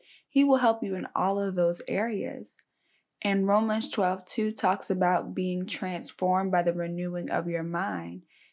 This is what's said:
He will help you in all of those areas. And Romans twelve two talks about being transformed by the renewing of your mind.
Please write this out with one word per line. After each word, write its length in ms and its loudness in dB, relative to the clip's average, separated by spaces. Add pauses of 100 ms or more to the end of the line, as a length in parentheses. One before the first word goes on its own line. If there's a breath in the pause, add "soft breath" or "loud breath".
(300 soft breath)
He 140 4
will 140 6
help 260 2
you 100 -2
in 220 -4
all 240 0
of 160 -2
those 320 2
areas. 680 -4 (680)
And 240 2
Romans 420 2
twelve 380 0
two 240 0
talks 400 0
about 420 2
being 320 -2
transformed 840 -2
by 100 4
the 120 0
renewing 580 -4
of 160 -2
your 160 -4
mind. 580 -6 (320 soft breath)